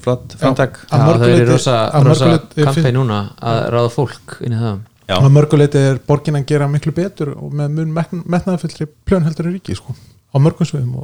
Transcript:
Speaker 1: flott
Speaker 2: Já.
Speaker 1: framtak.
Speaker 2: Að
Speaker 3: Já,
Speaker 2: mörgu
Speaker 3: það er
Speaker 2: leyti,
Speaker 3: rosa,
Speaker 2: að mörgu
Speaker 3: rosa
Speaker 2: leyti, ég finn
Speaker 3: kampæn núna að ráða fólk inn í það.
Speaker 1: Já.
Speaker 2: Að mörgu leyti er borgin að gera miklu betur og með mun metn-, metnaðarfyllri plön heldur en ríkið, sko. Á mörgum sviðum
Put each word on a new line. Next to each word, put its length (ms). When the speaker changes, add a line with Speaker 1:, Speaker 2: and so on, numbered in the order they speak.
Speaker 1:
flott 320
Speaker 2:
Já. 60
Speaker 1:
framtak. 400
Speaker 2:
Að 180
Speaker 3:
Já, 60
Speaker 2:
mörgu 160
Speaker 3:
það 80
er 80
Speaker 2:
leyti, 160
Speaker 3:
rosa, 240
Speaker 2:
að 240
mörgu 100
Speaker 3:
rosa 220
Speaker 2:
leyti, 160
ég 160
finn 160
Speaker 3:
kampæn 180
núna 200
að 220
ráða 180
fólk 440
inn 180
í 80
það. 160
Speaker 1:
Já. 100
Speaker 2:
Að 160
mörgu 300
leyti 240
er 240
borgin 320
að 100
gera 180
miklu 280
betur 400
og 180
með 240
mun 160
metn-, 300
metnaðarfyllri 640
plön 260
heldur 240
en 20
ríkið, 240
sko. 160
Á 440
mörgum 280
sviðum 380